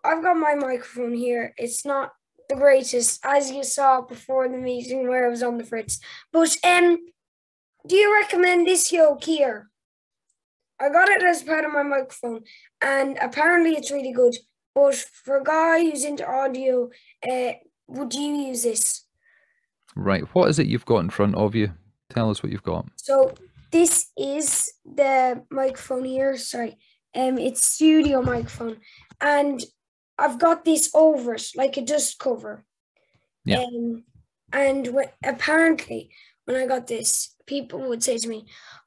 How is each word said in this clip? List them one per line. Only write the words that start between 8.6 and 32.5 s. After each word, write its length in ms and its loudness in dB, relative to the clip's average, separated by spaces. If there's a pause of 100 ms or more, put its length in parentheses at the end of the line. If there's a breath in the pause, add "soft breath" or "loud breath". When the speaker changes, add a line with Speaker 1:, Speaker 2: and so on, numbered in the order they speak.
Speaker 1:
this 260 2
yoke 320 4
here? 460 -2 (1080)
I 100 2
got 180 6
it 140 4
as 200 2
part 220 -2
of 80 -4
my 100 0
microphone, 600 -4 (380 soft breath)
and 400 -2
apparently 520 2
it's 180 -6
really 220 -6
good. 240 4 (380)
But 200 4
for 440 -6
a 60 -2
guy 380 2
who's 220 -2
into 240 -6
audio, 600 -2 (380 soft breath)
uh, 240 -4 (360)
would 260 -10
you 80 -6 (140)
use 260 -6
this? 420 -2 (920)
Speaker 2:
Right, 260 0 (120)
what 140 4
is 100 0
it 100 0
you've 180 -4
got 120 2
in 120 -2
front 240 0
of 200 -2
you? 180 -2 (380)
Tell 200 -2
us 120 -6
what 100 -8
you've 100 -10
got. 240 -6 (100)
Speaker 1:
So 380 2 (380)
this 340 2 (100)
is 560 -4 (120)
the 680 0
microphone 540 -4
here. 320 -2
Sorry, 400 -8 (380)
um, 240 0
it's 280 -2
studio 560 4
microphone, 540 -4 (440 soft breath)
and 400 2 (560)
I've 220 0
got 260 2
this 300 2
over 400 4
it, 120 -10 (100)
like 200 -2
a 60 -6
dust 380 -2
cover. 440 -6 (800)